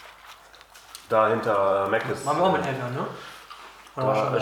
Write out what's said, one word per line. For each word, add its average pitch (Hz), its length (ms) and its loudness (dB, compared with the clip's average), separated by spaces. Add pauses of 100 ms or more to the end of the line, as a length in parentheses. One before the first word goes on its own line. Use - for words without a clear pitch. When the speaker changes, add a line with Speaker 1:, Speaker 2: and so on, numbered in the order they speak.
(1080)
Speaker 1:
Da 110 180 4
hinter, 101 600 2
äh, - 20 -4
Mc's. 110 360 -2
Speaker 2:
Waren 147 120 0
wir 170 80 2
auch 190 80 4
mit 143 120 0
Eltern, 127 280 -4
ne? 151 120 -4 (920)
Oder 131 100 -2
Speaker 1:
Da, - 20 2
Speaker 2:
warst 131 140 2
du 113 40 0
Speaker 1:
ich - 60 -2 (100)